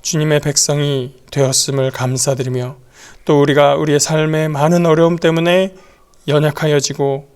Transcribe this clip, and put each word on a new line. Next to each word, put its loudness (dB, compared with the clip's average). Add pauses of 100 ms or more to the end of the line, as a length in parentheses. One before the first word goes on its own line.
주님의 0
백성이 -2 (160)
되었음을 -2
감사드리며, -4 (480)
또 4
우리가 4
우리의 0
삶의 -2
많은 0
어려움 4
때문에 0 (520)
연약하여지고 0